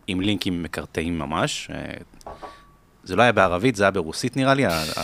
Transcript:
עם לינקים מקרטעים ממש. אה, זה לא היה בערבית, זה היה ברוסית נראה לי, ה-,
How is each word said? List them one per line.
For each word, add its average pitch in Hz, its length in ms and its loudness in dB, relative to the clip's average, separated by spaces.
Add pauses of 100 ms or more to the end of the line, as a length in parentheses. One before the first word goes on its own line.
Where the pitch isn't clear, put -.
עם 92 140 -2
לינקים 95 420 -2
מקרטעים 80 560 -6
ממש. 80 540 -4
אה, - 40 -10 (1300)
זה 92 120 -6
לא 101 60 6
היה 120 100 6
בערבית, 95 440 4
זה 101 80 0
היה 98 80 6
ברוסית 95 460 -4
נראה 135 160 4
לי, 139 120 2
ה-, 82 180 2 (200)